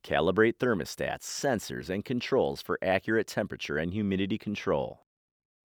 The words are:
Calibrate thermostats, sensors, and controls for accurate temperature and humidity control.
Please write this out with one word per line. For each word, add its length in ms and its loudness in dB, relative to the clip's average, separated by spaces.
Calibrate 540 4
thermostats, 640 -2
sensors, 640 -4
and 160 -4
controls 560 2
for 220 -4
accurate 460 2
temperature 500 -2
and 140 0
humidity 440 0
control. 680 -2